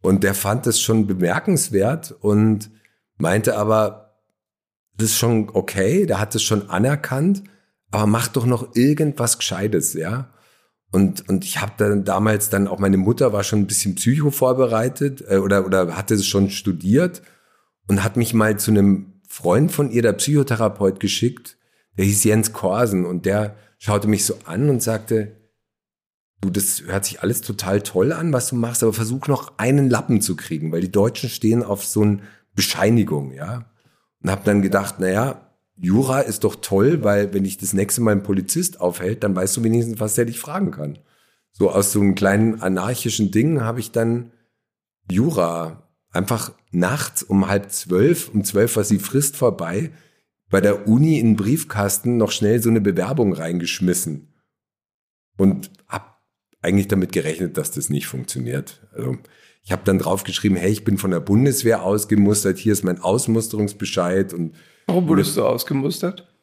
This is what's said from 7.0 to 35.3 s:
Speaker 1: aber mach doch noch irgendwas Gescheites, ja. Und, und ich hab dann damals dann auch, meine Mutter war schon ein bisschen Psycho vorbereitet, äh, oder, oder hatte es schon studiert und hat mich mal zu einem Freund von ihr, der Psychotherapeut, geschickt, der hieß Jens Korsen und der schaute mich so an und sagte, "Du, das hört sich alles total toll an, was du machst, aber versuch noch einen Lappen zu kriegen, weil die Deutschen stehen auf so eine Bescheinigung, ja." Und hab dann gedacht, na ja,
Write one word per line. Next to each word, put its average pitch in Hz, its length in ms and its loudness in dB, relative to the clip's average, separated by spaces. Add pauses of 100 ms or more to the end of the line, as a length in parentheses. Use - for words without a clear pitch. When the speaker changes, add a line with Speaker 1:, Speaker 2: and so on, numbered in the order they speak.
Speaker 1:
aber 104 160 0
mach 113 220 0
doch 120 160 -2
noch 123 300 0
irgendwas 143 640 2
Gescheites, 92 560 -2
ja. 95 380 -6 (580)
Und, 95 380 0
und 95 160 0
ich - 160 -6
hab 101 180 -6
dann 104 260 2
damals 104 460 0
dann 98 160 2
auch, 92 140 -6
meine 98 160 4
Mutter 107 360 2
war 101 120 0
schon 107 160 0
ein 98 60 2
bisschen 92 280 -2
Psycho 147 360 2
vorbereitet, 127 960 0
äh, 98 80 2
oder, 98 280 2
oder 92 320 0
hatte 95 180 -2
es 98 120 0
schon 98 240 2
studiert 104 720 0 (640)
und 98 180 2
hat 113 120 -2
mich 117 180 0
mal 107 240 2
zu 107 140 0
einem 101 560 2
Freund 101 440 2
von 143 180 -2
ihr, 117 120 0
der 110 100 4
Psychotherapeut, 110 880 0
geschickt, - 560 -4 (400)
der 95 80 0
hieß 101 200 2
Jens 107 280 2
Korsen 98 540 0
und 90 200 -4
der 104 300 0 (220)
schaute 104 300 -2
mich 104 160 2
so 98 200 -4
an 120 260 0
und 120 120 0
sagte, 110 540 -4 (1040)
"Du, 95 100 -2
das 95 360 -2
hört 98 180 -4
sich - 180 -8
alles 117 200 -2
total 98 380 -2
toll 101 320 0
an, 160 200 -4
was 123 160 -2
du 127 80 -4
machst, 117 260 -2
aber 113 100 2
versuch 117 360 -6
noch - 300 -4
einen 135 300 2
Lappen 113 320 2
zu 90 140 -4
kriegen, 78 380 -6
weil 85 80 -2
die 92 120 -4
Deutschen 110 360 0
stehen 113 340 0
auf 101 220 -6
so - 180 0
eine 101 200 2 (340)
Bescheinigung, 90 760 0
ja." 92 380 -12 (540)
Und 92 80 0
hab 95 100 -4
dann 101 200 4
gedacht, 98 360 0
na 92 100 0
ja, 110 420 -2 (260)